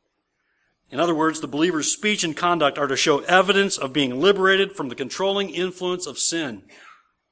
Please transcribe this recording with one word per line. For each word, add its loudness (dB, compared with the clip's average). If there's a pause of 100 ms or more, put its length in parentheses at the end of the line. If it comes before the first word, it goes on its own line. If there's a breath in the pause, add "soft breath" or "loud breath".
(920)
In -6
other 2
words, -2
the -8
believer's 0
speech -2
and -6
conduct 0
are 0
to 0
show 2
evidence 4
of -4
being 0
liberated 4
from -6
the -10
controlling -2
influence -4
of -10
sin. -4 (680 loud breath)